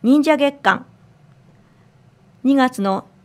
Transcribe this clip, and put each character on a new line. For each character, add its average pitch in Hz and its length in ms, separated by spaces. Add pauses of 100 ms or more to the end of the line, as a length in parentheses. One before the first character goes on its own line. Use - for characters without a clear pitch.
忍 277 180
者 311 140
月 285 240
間。 - 260 (1600)
二 277 80
月 254 280
の 196 240 (180)